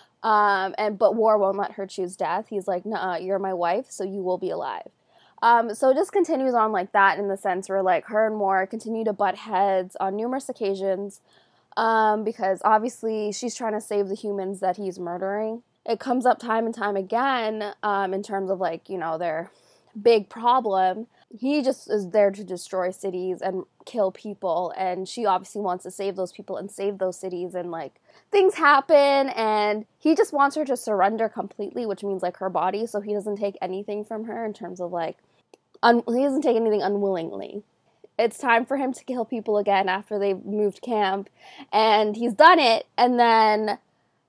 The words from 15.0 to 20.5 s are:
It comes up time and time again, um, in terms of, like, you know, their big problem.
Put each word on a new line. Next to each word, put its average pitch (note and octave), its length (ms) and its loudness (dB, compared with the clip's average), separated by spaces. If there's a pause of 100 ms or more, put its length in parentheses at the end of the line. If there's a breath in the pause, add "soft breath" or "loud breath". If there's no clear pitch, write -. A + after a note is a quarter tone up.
It A3+ 140 -2
comes B3 260 -2
up B3 140 4
time A3+ 260 -2
and A3+ 100 -4
time G#3 200 -4
again, A3 880 -2
um, G3 320 0
in G3 80 -2
terms G3 300 -4
of, F#3 80 -2
like, E3 300 -4
you F#3+ 100 -8
know, D#3+ 180 -4
their E3 340 -4 (480 soft breath)
big A3 300 4
problem. A3 800 2 (320 soft breath)